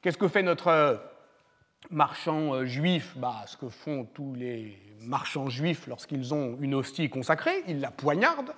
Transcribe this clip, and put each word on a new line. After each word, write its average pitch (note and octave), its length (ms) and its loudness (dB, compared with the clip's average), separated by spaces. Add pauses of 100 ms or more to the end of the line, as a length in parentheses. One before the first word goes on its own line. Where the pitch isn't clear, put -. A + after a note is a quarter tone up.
Qu'est-ce F3 160 0
que G3+ 100 4
fait G3 160 4
notre, F3 240 2
euh, D3+ 300 6 (920)
marchand, D3+ 640 0
euh, C3 100 0
juif ? C#3+ 500 0
Bah, B2 300 -6
ce - 100 -16
que B2+ 140 -10
font C#3 340 -6
tous C3+ 300 -10
les A#2 440 -8 (220)
marchands C3+ 480 -4
juifs C3+ 400 -2
lorsqu'ils B2+ 460 -6
ont C3 260 -2
une C#3 160 0
hostie C#3 340 -2
consacrée, D#3+ 600 0
ils D3+ 100 -2
la C3+ 100 -4
poignardent A#3 680 2